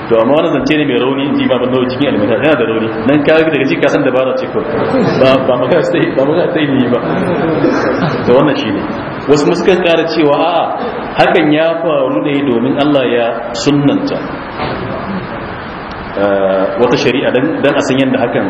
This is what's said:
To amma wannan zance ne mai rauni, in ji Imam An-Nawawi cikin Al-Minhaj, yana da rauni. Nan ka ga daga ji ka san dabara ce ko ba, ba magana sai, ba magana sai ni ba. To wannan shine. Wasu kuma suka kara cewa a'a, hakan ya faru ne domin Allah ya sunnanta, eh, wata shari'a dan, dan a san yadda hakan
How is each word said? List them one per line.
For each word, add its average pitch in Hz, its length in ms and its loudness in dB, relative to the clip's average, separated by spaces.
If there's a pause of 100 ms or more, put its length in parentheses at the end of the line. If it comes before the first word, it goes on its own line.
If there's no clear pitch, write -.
To 113 120 0
amma 117 180 4
wannan 160 200 2
zance 135 200 0
ne 151 120 0
mai 127 100 0
rauni, 135 300 0
in - 100 -2
ji 135 80 0
Imam 123 180 2
An-Nawawi 123 280 0
cikin 143 180 0
Al-Minhaj, 107 320 0
yana 147 160 2
da 123 80 0
rauni. 110 240 -2 (160)
Nan 143 200 2
ka 156 120 4
ga 160 160 4
daga 135 160 0
ji 135 80 0
ka - 140 0
san 143 140 0
dabara 131 320 0
ce 117 120 -4
ko - 140 -4
ba, 180 840 2
ba 127 120 2
magana - 280 2
sai, 165 280 0
ba 131 120 2
magana 160 240 2
sai 156 160 0
ni 127 240 0
ba. 117 120 0 (1200)
To 120 100 2
wannan 143 240 4
shine. 101 240 -4 (440)
Wasu 147 200 4
kuma 170 120 2
suka 185 200 2
kara 170 320 2
cewa 151 260 2
a'a, 160 300 0 (480)
hakan 165 400 2
ya 156 240 2
faru 147 480 0
ne 143 160 -2
domin 131 380 0
Allah 143 260 2
ya 120 220 2 (240)
sunnanta, 143 680 0 (2000)
eh, 98 520 0 (120)
wata 120 200 2
shari'a 135 360 0
dan, 127 140 0 (140)
dan 139 160 2
a 139 80 0
san 131 160 0
yadda 131 180 2
hakan 120 320 -2